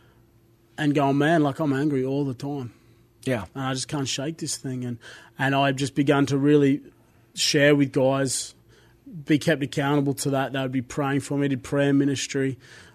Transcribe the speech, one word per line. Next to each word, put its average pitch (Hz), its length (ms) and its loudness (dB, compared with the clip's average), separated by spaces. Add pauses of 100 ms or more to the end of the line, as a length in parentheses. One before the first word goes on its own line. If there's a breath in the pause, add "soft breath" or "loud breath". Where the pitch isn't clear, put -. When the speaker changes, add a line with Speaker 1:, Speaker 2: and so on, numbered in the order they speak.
(760 soft breath)
Speaker 1:
and 147 160 0
going, 139 240 2
"Man, 151 240 4
like, 143 180 0
I'm 151 140 0
angry 135 320 0
all 135 180 -2
the 135 120 -4
time. 139 360 -8 (520 soft breath)
Speaker 2:
Yeah. 117 220 -2 (100)
Speaker 1:
And 135 80 -6
I 131 100 -2
just 131 140 -6
can't 143 200 -4
shake 147 300 -6
this 147 200 -8
thing." 127 280 -8
And, 120 140 -8 (400 loud breath)
and 139 160 2
I 139 160 2
just 135 240 -4
begun 143 320 4
to 143 100 0
really 143 440 4 (520)
share 147 420 4
with 143 160 2
guys, 135 640 0 (720 soft breath)
be 156 120 4
kept 143 240 0
accountable 143 520 0
to 143 160 -4
that. 135 240 -2
They 139 80 -4
would 131 100 -4
be 131 100 -2
praying 139 400 -2
for 143 160 -4
me, 143 120 0
did 131 140 -4
prayer 143 300 0
ministry. 135 640 0 (380 loud breath)